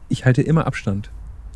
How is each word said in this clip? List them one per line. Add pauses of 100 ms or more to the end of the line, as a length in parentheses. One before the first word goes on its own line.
(100)
ich
halte
immer
Abstand. (460)